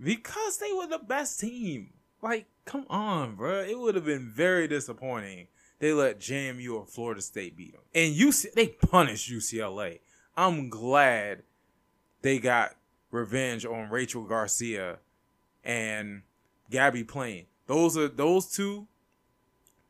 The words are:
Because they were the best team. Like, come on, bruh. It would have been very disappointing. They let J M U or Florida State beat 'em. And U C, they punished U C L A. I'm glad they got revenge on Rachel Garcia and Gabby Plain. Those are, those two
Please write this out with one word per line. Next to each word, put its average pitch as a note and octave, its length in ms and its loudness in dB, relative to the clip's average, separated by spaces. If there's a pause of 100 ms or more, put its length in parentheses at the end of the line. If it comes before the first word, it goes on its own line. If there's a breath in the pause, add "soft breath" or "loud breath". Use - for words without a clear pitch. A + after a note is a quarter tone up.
Because A#3 560 -2
they G#4 140 -4
were F#4 140 -4
the D#4+ 120 -4
best C4+ 420 -4
team. G3 500 -6 (320)
Like, A3 240 -4 (180)
come C#4 240 -8
on, E3+ 480 -2
bruh. F3+ 320 -2
It A3+ 100 -6
would A3+ 160 0
have F3 120 -2
been C3 240 -2
very E3 380 2
disappointing. A2+ 800 -6 (320 soft breath)
They D3+ 120 2
let C3 280 2
J C3+ 280 -4
M B2 120 -8
U A#2+ 160 -6
or G2+ 100 -8
Florida A#2 340 -6
State F#2+ 360 -8
beat - 180 -16
'em. - 60 -20 (140)
And E3 200 4
U B3 180 8
C, - 220 0
they A3+ 140 6
punished C#3 600 4
U A#2+ 120 -6
C A2 200 -4
L G2+ 220 -4
A. E2+ 180 -8 (360 soft breath)
I'm E3 340 0
glad A2+ 720 4 (800)
they C3+ 160 2
got A#2 320 4 (400)
revenge A#2 560 -4
on A2+ 240 -8
Rachel B2 320 -4
Garcia G#2 760 -4 (640)
and G#2+ 600 -6 (480)
Gabby B2 340 4
Plain. A2+ 420 -8 (200)
Those D#3+ 320 2
are, D3+ 100 2
those D#3 380 2
two G3+ 400 -6 (1040)